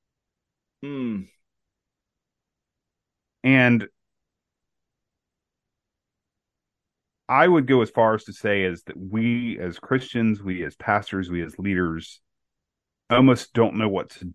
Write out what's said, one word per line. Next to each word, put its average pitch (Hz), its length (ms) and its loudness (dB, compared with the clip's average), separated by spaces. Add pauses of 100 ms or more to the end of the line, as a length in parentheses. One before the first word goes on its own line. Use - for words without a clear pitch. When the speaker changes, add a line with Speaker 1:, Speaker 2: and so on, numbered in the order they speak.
(840)
Speaker 1:
Hmm. 127 400 -8 (2250)
Speaker 2:
And 123 460 4 (3500)
I 143 220 6
would 160 180 4
go 131 140 4
as 110 80 0
far 113 260 2
as 107 100 -6
to 101 100 -18
say 101 300 -2
is 87 180 -4
that - 160 -18
we 113 600 -4
as 90 200 -10
Christians, 113 640 -4
we 92 220 -8
as 73 120 -12
pastors, 98 540 -4
we 87 120 -6
as 80 160 -12
leaders 90 640 -4 (880)
almost 127 460 4
don't 113 220 0
know 110 120 -2
what 95 220 -4
to 87 240 -16